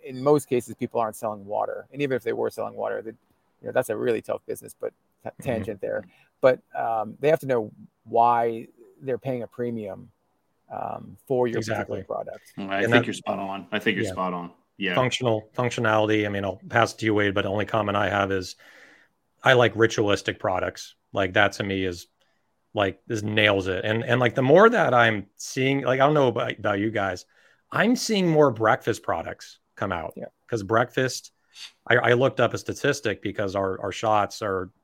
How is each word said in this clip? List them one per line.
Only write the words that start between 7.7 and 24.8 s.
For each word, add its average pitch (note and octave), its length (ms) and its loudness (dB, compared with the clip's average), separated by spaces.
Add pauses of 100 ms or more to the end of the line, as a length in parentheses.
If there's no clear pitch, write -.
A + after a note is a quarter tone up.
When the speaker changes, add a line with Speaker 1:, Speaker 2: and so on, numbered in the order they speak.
Speaker 1:
why A#2 600 2 (340)
they're C3 180 -4
paying B2+ 260 -6
a - 20 -10
premium, G#2 640 -8 (600)
um, - 460 -10 (100)
for B2 200 2
your A2+ 120 -2
Speaker 2:
Exactly. G#2+ 420 -4
Speaker 1:
particular F#2 40 -14
product. - 540 -12
Speaker 3:
Well, G2 120 -10
I G2 120 -2
Speaker 2:
And A#2 100 0
Speaker 3:
think - 0 - (100)
Speaker 2:
that - 40 -6
Speaker 3:
you're G#2 80 -6
spot G2+ 240 -6
on. F#2+ 340 -8
I G#2+ 60 -2
think G#2 180 0
you're G#2+ 80 -4
Speaker 2:
Yeah. G2 80 -4
Speaker 3:
spot F#2 220 -4
on. F2 180 -10 (260)
Yeah. F#2 160 -4
Speaker 2:
Functional, A#2+ 600 0
functionality. A2 720 0
I - 20 -4
mean, G2+ 160 -4
I'll F#2+ 240 -6
pass A2+ 240 2
it - 60 -18
to A2 80 -4
you, G#2+ 80 2
Wade, G2+ 200 2
but G2+ 80 0
the G2 80 -4
only G2+ 160 -2
comment G#2 300 -2
I G2+ 120 0
have G2 240 0
is F#2 240 -6 (880)
I C3 80 8
like A#2+ 240 6
ritualistic G#2+ 640 2
products. F#2 560 -4 (160)
Like, F#2+ 220 0
that G2+ 180 4
to - 120 -8
me G2 200 -2
is, F2 240 -6 (680)
like, G2 320 0
this A2 160 -4
nails G#2 460 4
it. F#2+ 160 -4
And, A2 180 0
and, A#2+ 160 2
like, B2 160 2
the C3+ 80 0
more E3+ 280 10
that E3 240 2